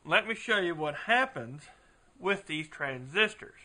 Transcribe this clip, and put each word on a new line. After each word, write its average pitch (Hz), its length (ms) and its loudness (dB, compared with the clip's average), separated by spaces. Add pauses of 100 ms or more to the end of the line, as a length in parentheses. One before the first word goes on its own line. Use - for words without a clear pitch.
let 196 220 4
me 220 80 -2
show 214 240 2
you 170 160 2
what 151 200 -2 (100)
happens 151 580 0 (560)
with 196 280 -2
these 156 200 -6
transistors. 143 960 -2